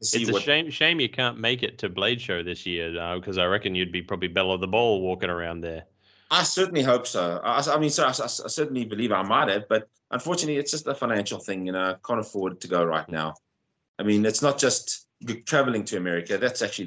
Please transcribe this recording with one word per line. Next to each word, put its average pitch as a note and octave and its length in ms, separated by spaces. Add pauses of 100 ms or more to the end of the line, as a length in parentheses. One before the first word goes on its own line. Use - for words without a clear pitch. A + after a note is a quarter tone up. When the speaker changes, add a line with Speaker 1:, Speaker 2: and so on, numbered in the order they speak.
Speaker 1:
to C#3+ 40
see A#2 140
Speaker 2:
it's - 80
a G2+ 60
Speaker 1:
what G2 80
Speaker 2:
shame, D3+ 260
shame D#3 320
you A#2+ 80
can't A#2+ 300
make A#2+ 240
it - 160
to G#2 100
Blade G#2 320
Show F2+ 220
this F2 240
year, E2+ 200 (140)
uh, F2 200
'cause F#2 180
I F2+ 80
reckon G2 280
you'd F2+ 160
be F2 120
probably F2+ 260
belle F#2+ 240
of F2+ 80
the F#2 80
ball G#2+ 320
walking F#2 300
around E2+ 320
there. E2 220 (460)
Speaker 1:
I E3+ 120
certainly F3 400
hope B2 240
so. F2 360
I, A#2 180
I, C#3+ 160
I - 20
mean, D#3 100
so D3 160
I, C3 40
I, B2+ 160
I - 340
certainly C3+ 260
believe G#2+ 280
I F#2+ 100
might G#2+ 260
have, G2+ 180
but A2 220 (220)
unfortunately, D#3 480
it's C#3+ 140
just D3+ 140
a C#3 80
financial G#2+ 440
thing. F#2 260
You F#2 80
know, F#2 200
I F#2 40 (100)
can't G#2+ 140
afford F#2+ 400
to - 80
go F2 160
right D#2+ 240
now. D#2 240 (680)
I - 40
mean, G#2 240
it's G#2+ 160
not C#3 160
just - 480 (180)
g-, - 160
traveling B2+ 460
to G#2 100
America. F2+ 400
That's A#2+ 240
actually G2+ 260